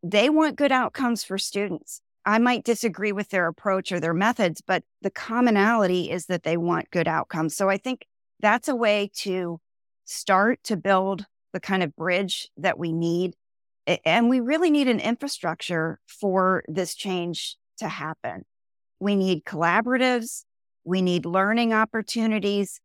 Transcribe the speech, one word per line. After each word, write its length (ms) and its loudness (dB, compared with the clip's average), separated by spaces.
They 260 2
want 280 2
good 160 4
outcomes 500 0
for 140 -6
students. 640 -6
I 140 4
might 260 2
disagree 480 -2
with 160 -4
their 180 0
approach 420 -2
or 120 -2
their 120 0
methods, 460 0
but 240 -2
the 80 -2
commonality 1000 2
is 140 -6
that 180 -4
they 140 0
want 340 -2
good 160 0
outcomes. 480 -2
So 140 0
I 80 2
think 280 -8
that's 260 2
a 80 0
way 340 2
to 420 -4
start 640 2
to 100 -2
build 500 0
the 80 -6
kind 220 0
of 120 -4
bridge 600 -4
that 200 0
we 140 -2
need. 440 -2
A-, 180 -2
and 240 4
we 120 2
really 280 2
need 200 4
an 100 2
infrastructure 1040 -4
for 640 0
this 280 -4
change 600 -6
to 100 -6
happen. 560 -8
We 160 2
need 300 0
collaboratives. 1000 0
We 180 0
need 240 2
learning 460 2
opportunities. 1120 -2